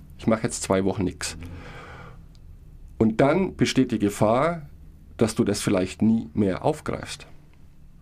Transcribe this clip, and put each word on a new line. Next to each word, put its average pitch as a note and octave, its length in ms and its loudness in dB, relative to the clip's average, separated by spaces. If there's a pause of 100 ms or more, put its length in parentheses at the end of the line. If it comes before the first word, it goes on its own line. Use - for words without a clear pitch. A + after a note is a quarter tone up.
(180)
Ich - 100 -2
mache A3 160 2
jetzt - 180 -4
zwei F#2+ 220 0
Wochen G2 180 0
nix.“ - 340 -6 (1600)
Und A2 240 4
dann E3 360 4
besteht - 340 2
die A2 80 0
Gefahr, B2 640 2 (540)
dass A2 180 2
du A#2+ 80 2
das G2+ 200 0
vielleicht F#2+ 400 0
nie A2 320 2
mehr G2 300 0
aufgreifst. - 600 -4 (760)